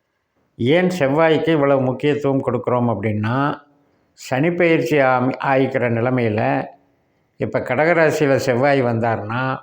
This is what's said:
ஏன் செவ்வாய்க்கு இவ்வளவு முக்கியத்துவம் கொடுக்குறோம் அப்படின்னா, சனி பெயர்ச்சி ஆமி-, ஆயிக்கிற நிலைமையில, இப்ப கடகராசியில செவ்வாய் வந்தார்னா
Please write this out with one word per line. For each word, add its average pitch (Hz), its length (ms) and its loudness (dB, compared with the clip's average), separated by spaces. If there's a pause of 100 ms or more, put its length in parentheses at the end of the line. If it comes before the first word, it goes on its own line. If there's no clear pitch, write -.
(580)
ஏன் 160 320 2
செவ்வாய்க்கு 160 600 2
இவ்வளவு 139 280 2
முக்கியத்துவம் 135 640 -2
கொடுக்குறோம் 120 440 -2
அப்படின்னா, 107 480 -2 (840)
சனி 135 300 -2
பெயர்ச்சி 170 500 2
ஆமி-, 131 460 2
ஆயிக்கிற 131 460 0
நிலைமையில, 117 500 0 (1000)
இப்ப 123 200 -4
கடகராசியில 151 760 2
செவ்வாய் 131 480 2
வந்தார்னா 113 580 -2 (220)